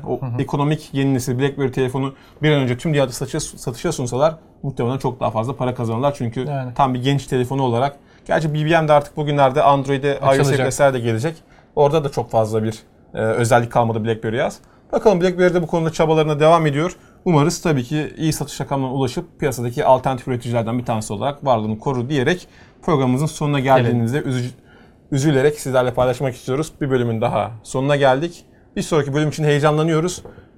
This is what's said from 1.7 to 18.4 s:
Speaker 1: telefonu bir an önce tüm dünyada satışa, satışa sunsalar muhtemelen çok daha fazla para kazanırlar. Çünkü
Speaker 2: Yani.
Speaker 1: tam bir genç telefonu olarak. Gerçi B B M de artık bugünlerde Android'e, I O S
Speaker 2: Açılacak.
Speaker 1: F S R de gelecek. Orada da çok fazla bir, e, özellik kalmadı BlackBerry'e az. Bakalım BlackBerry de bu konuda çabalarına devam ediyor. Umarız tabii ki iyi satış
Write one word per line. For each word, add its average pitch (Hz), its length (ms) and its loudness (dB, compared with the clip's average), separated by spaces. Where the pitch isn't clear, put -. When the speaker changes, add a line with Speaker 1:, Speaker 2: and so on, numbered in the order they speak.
Speaker 1:
telefonu 135 420 -2
bir 151 100 4
an 143 80 4
önce 123 180 0
tüm 160 160 -2
dünyada 131 180 2
satışa, 147 280 -6
satışa - 520 -6
sunsalar 135 420 0
muhtemelen 131 360 -4
çok 123 220 -4
daha 117 100 -2
fazla 113 260 -4
para 123 180 -4
kazanırlar. 123 400 -2
Çünkü 127 300 -6
Speaker 2:
Yani. 131 300 -8
Speaker 1:
tam 131 200 2
bir 123 80 -4
genç 139 240 0
telefonu 131 360 -2
olarak. 123 340 0
Gerçi 156 280 -2
B 151 100 -2
B 165 160 4
M 156 80 -2
de 151 40 6
artık 147 240 2
bugünlerde 143 460 2
Android'e, 139 520 2
I - 40 -6
O - 20 -10
S 139 60 0
Speaker 2:
Açılacak. 135 400 2
Speaker 1:
F 131 40 0
S 143 200 4
R 131 40 -4
de 123 60 -2
gelecek. 117 360 -2
Orada 147 280 2
da 139 40 -4
çok 120 220 -6
fazla 110 320 0
bir, 110 160 -4
e, 110 40 -6
özellik 120 540 2
kalmadı 113 320 0
BlackBerry'e 113 400 -2
az. 202 140 -6
Bakalım 214 280 4
BlackBerry 180 340 2
de 180 80 2
bu 151 40 -4
konuda 160 260 -2
çabalarına 156 480 2
devam 160 260 6
ediyor. 151 300 -2
Umarız 160 380 2
tabii 139 220 0
ki 147 320 -4
iyi 156 160 -2
satış - 280 -8